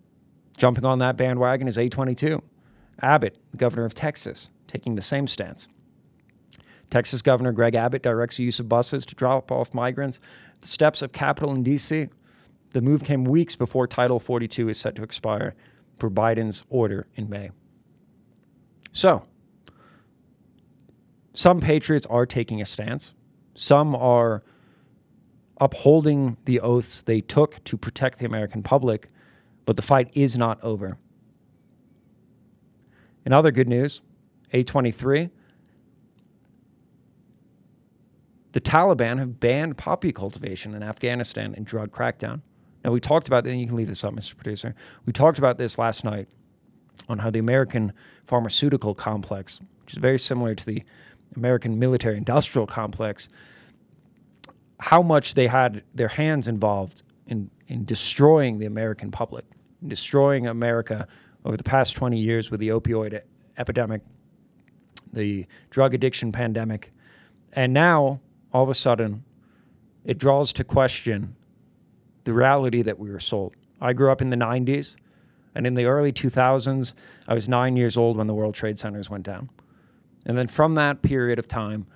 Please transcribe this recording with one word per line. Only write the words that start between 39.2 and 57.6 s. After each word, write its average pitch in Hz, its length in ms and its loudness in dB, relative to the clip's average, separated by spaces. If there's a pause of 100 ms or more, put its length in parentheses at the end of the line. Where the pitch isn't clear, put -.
banned 139 380 0
poppy 175 340 -4
cultivation 98 640 -10
in 104 80 -12
Afghanistan 110 680 -8
in 107 100 -12
drug 107 280 -8
crackdown. 120 500 -6 (420)
Now, 117 80 0
we 120 80 2
talked 156 300 0
about, 123 180 2
and 127 100 -4
you 120 100 -4
can 117 100 -4
leave 110 100 -2
this 101 160 -10
up, 107 100 -6
Mister 113 220 -12
Producer. 107 400 -10 (300)
We 120 80 -4
talked 147 240 6
about 131 200 2
this 120 200 -4
last 113 260 -2
night 104 240 -6 (840)
on 110 100 -4
how 110 100 -4
the 110 100 -2
American 117 520 0 (360)
pharmaceutical 120 680 0
complex, 101 640 -8 (240)
which - 100 -20
is - 40 -12
very 127 220 2
similar 120 360 -2
to - 100 -14
the 107 180 -8 (520)
American 120 440 0
military 120 360 2
industrial 117 520 0
complex, 107 600 -8 (1500)
how 170 220 6
much 160 320 2
they 127 140 4
had 120 360 0 (120)
their 120 120 0
hands 151 400 -2
involved 101 560 -2 (240)
in, 104 220 -6 (180)